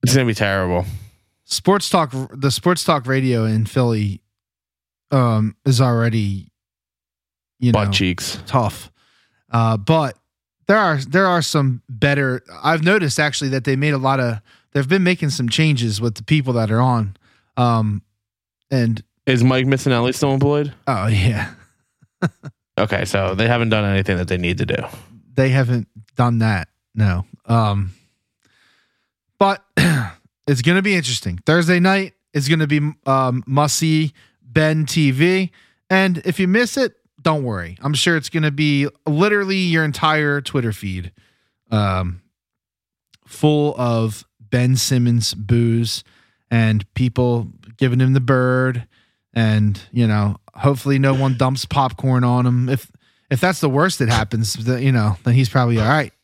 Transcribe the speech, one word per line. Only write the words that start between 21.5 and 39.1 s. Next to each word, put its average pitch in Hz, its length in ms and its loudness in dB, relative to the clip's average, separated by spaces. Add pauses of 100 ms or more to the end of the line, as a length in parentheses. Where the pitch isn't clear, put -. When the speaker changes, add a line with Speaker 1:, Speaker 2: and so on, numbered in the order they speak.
Speaker 2:
<laughs> - 80 0 (480)
Speaker 1:
Okay, 98 280 -2
so 95 300 -2
they 107 120 0
haven't 117 220 0
done 107 140 2
anything 98 340 0
that 87 120 -4
they 92 80 -2
need 87 220 -2
to - 80 -2
do. - 80 -2 (580)
Speaker 2:
They 135 160 2
haven't 123 380 0 (280)
done 120 240 2
that. 104 300 0 (260)
No. 95 300 0 (200)
Um, 104 460 0 (1500)
but 196 320 0
<clears throat> - 60 -4 (680)
it's 135 140 0
gonna 175 220 2
be 202 120 0
interesting. 120 500 -4
Thursday 175 360 2
night 190 320 0 (200)
is 143 140 -2
gonna 156 200 2
be, 147 240 0 (160)
um, 131 400 0
must-see 151 680 0 (300)
Ben 156 420 0
T 147 260 2
V. 175 400 0 (380)
And 190 360 2
if 185 140 -4
you 185 80 2
miss 226 300 0
it, 262 160 0 (280)
don't 156 220 -2
worry. 92 380 -6
I'm 143 120 -2
sure 165 220 2
it's 151 140 -4
gonna 156 220 0
be 143 360 0 (180)
literally 196 520 0